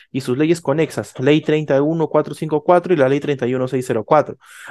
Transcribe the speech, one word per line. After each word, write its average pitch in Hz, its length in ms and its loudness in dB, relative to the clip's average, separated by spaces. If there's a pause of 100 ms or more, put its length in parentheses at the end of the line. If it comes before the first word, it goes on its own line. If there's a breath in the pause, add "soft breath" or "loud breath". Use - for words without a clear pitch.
(120 soft breath)
y 135 100 -6
sus 127 180 -2
leyes 156 200 0
conexas, 143 600 -4
Ley 147 220 4
treinta 151 360 0
y 139 40 2
uno 160 280 -2
cuatro 151 240 0
cinco 151 300 -4
cuatro 180 320 2
y - 20 2
la 131 120 4
Ley 143 100 0
treinta 143 280 -4
y 123 60 -2
uno 127 140 -2
seis 127 200 -4
cero 110 160 -2
cuatro, - 340 2 (340 loud breath)